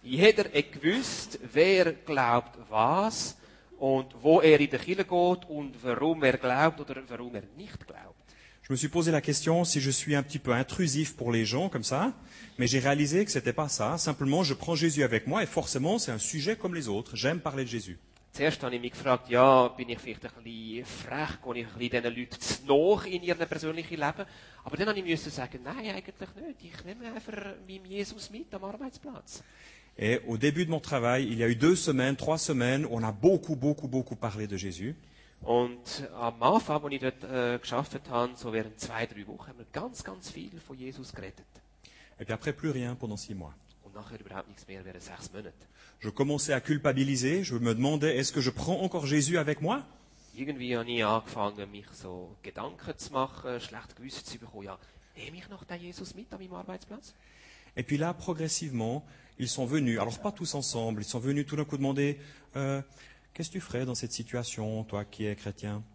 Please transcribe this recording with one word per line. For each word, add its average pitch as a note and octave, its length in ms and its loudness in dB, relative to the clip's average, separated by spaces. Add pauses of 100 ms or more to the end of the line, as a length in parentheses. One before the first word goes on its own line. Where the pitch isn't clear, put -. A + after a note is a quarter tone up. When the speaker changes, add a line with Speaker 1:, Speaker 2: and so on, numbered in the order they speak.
Speaker 1:
Jeder F#3+ 400 8 (100)
hat C#3+ 180 2
gewusst, F#3+ 640 0 (140)
wer F3 400 8 (120)
glaubt A#2+ 540 4 (100)
was D3 680 2 (420)
und C3+ 440 2
wo D3+ 200 10
er D3+ 180 10
in C#3 100 4
der C3 100 -2
Kirche F#3 240 -2
geht F3+ 440 2
und C#3+ 340 -8
warum C#3 420 2
er B2+ 120 6
glaubt D3 440 2
oder C3 280 -10
warum A#2+ 260 -10
er G#2 100 -8 (120)
nicht - 300 -14
glaubt. - 300 -20 (460)
Speaker 2:
Je - 120 -6
me - 20 0
suis C#3+ 120 0
posé E3+ 220 2
la D3+ 100 4
question D#3+ 440 2
si D3+ 160 2
je C3+ 100 2
suis D3 240 2
un C#3+ 80 4
petit C#3+ 160 -6
peu B2+ 140 0
intrusif C#3+ 640 0
pour A#2+ 160 0
les A2+ 120 4
gens C3+ 240 0
comme B2 140 -4
ça, F3+ 300 0 (440)
mais B2 120 2
j'ai C3 100 4
réalisé D3 460 4
que G3+ 80 -4
c'était A#2+ 200 0
pas D3+ 160 0
ça. C3 300 0
Simplement, D3 460 2
je C#3 100 2
prends E3+ 220 -2
Jésus D3 260 4
avec A2+ 240 2
moi F#3+ 160 0
et E3 40 0
forcément, D#3 520 0
c'est C3+ 140 -2
un A2 60 -4
sujet E3 380 -2
comme F3 180 -4
les D3+ 120 -4
autres. A2 300 -4
J'aime C#3+ 240 0
parler C3+ 240 -2
de A#2+ 40 -6
Jésus. G2+ 300 -8 (340)
Speaker 1:
Zuerst D3+ 300 0
habe B2 140 -2
ich A#2+ 40 -2
mich A#2+ 120 -6
gefragt, - 360 2
ja, B2+ 400 10
bin A#2+ 200 -6
ich A#2 100 -6
vielleicht - 260 -12
ein A#2 200 -16
bisschen A2+ 400 -10
frech, - 580 -6
gehe A#2+ 200 -4
ich A2+ 40 -6
ein A2 120 -14
bisschen A#2+ 240 0
diesen A#2 120 0
Leuten B2 260 -10
zu - 240 -4
nahe E3 440 6
in F3 160 -4
ihrem E3+ 240 0
persönlichen D#3+ 480 -6
Leben. D#3 280 -2 (380)
Aber - 140 -8
dann G3+ 120 0
habe G#3 120 0
ich F#3 40 -6
müssen D#3+ 280 -2
sagen, B2+ 320 -8
nein, A3 260 -8
eigentlich F#3+ 460 -10
nicht. D4 260 -14
Ich E3 220 -16
nehme A3+ 280 -12
einfach G#3 440 -10 (100)
meinen F#3+ 200 -16
Jesus G3+ 440 -8
mit A3+ 240 -14
am F#3+ 80 -10
Arbeitsplatz. B3 800 -12 (560)
Speaker 2:
Et A2 300 2
au A2+ 80 -2
début D3 280 2
de E3 60 -2
mon D#3+ 80 0
travail, B2+ 480 2
il A2+ 120 -2
y A#2 40 2
a A#2 60 4
eu A#2+ 80 4
deux D#3 180 6
semaines, C3+ 400 2
trois D#3 240 0
semaines, C3+ 480 2
où A2+ 60 -6
on A2+ 100 0
a A2 80 0
beaucoup, D#3+ 460 4
beaucoup, C#3+ 320 0
beaucoup B2+ 260 -2
parlé G#2+ 320 -4
de G2+ 100 -4
Jésus. F#2+ 380 -6 (480)
Speaker 1:
Und B2 640 0 (140)
am A#2 220 -4
Anfang, D3+ 420 4
als C#3+ 80 -6
ich C3+ 80 -4
dort, C3 240 -4
äh, B2 340 -2
gearbeitet - 520 -4
habe, B2 260 -2
so A#2 160 -8
während G#2+ 260 -4
zwei, A2+ 280 -6
drei G#2 200 -14
Wochen, - 220 -16
haben A#2+ 100 -20
wir A2+ 140 -18
ganz, A#3 320 -10
ganz F#3 260 -14
viel F3 300 -14
von C#3 180 -18
Jesus B2+ 340 -14
geredet. - 340 -14 (720)
Speaker 2:
Et A2+ 80 -10
puis A2 80 -4
après, C#3+ 180 -4
plus D#3+ 180 -4
rien B2 240 -4
pendant A2 220 -6
six - 180 -10
mois. D#2 200 -12 (280)
Speaker 1:
Und G2 120 -20
nachher G#2+ 260 -16
überhaupt G2 280 -12
nichts - 200 -20
mehr F#2+ 160 -14
während F2+ 180 -16
sechs - 300 -16
Monaten. G2 340 -14 (340)
Speaker 2:
Je G#2+ 100 -4
commençais C#3+ 420 0
à C3 80 2
culpabiliser, C#3 840 2
je C3+ 140 -4
me A#2 180 2
demandais, C#3+ 440 2
est-ce C3+ 140 0
que C#3+ 100 0
je B2 80 2
prends D#3+ 320 -2
encore F3 240 -2
Jésus D3 320 4
avec D3+ 240 0
moi ? A#3+ 200 0 (540)
Speaker 1:
Irgendwie B2 400 -4
habe A#2 140 -4
ich A#2 140 2
angefangen, G#2 680 0
mich G#2 220 -16
so F2+ 500 -14
Gedanken D3+ 560 -12
zu - 140 -14
machen, C3 480 -4
schlecht - 360 -16
Gewissen - 300 -14
zu A#2 120 -14
bekommen. A2 260 -16
Ja, F#2+ 140 -12 (380)
nehme E3 220 -14
ich F3+ 100 -18
noch G3 160 -18
den F3 160 -12
Jesus F3 340 -14
mit G#3+ 200 -16
an G3 60 -14
meinem F#3 140 -14
Arbeitsplatz ? F#3 600 -14 (600)
Speaker 2:
Et B2 60 -6
puis C#3+ 140 -2
là, E3 160 -2
progressivement, D3+ 960 -4 (320)
ils B2+ 100 -4
sont C3 160 -2
venus, B2 340 2
alors A2 200 -2
pas G#3 140 -4
tous E3+ 220 -8
ensemble, A2+ 460 -2
ils G#2 80 -8
sont B2 100 -4
venus C#3 280 0
tout D3 100 -4
d'un D3+ 80 0
coup D3 140 -6
demander, C#3+ 400 0 (380)
euh, « C#3 260 -2 (500)
Qu'est-ce D#3+ 180 -8
que - 40 -20
tu F#3+ 60 -4
ferais B2+ 260 -4
dans B2+ 80 -4
cette A#2 180 -6
situation, A2 680 -4
toi G#2 220 -4
qui - 200 -6
es G#2 120 -2
chrétien ? » G#2 480 -8 (100)